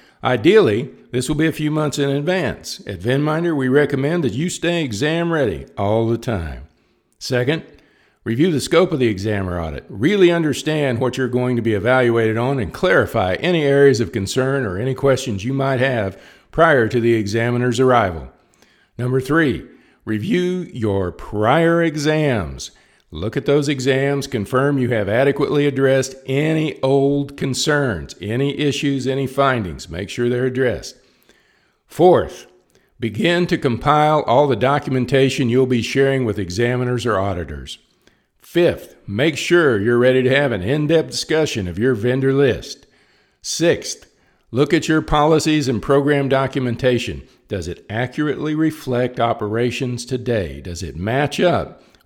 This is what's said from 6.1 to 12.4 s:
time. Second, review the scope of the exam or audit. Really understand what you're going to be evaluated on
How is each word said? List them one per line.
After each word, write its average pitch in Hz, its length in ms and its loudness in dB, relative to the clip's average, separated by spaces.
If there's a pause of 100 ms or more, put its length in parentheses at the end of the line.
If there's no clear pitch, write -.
time. 80 500 -6 (500)
Second, 127 460 -2 (600)
review 135 280 2
the 139 100 0
scope 185 300 2
of 151 80 -2
the 123 80 4
exam 98 420 -2
or 87 100 -4
audit. 80 300 -6
Really 175 420 4
understand 151 680 0
what 127 180 -2
you're 131 100 0
going 123 280 0
to 117 80 0
be 113 100 0
evaluated 117 640 2
on 131 220 0